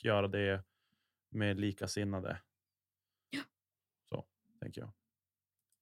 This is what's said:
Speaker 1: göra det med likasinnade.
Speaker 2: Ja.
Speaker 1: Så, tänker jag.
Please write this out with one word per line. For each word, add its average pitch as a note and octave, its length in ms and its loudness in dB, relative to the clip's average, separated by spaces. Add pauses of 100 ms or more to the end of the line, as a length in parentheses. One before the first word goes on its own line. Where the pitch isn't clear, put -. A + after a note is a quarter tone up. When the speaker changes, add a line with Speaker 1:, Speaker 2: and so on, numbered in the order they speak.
Speaker 1:
göra G#2 240 4
det G2 360 2 (640)
med G#2 300 2
likasinnade. G2 840 -2 (880)
Speaker 2:
Ja. C#4 120 -6 (680)
Speaker 1:
Så, - 160 -8 (340)
tänker - 220 -10
jag. G#2 100 -12 (920)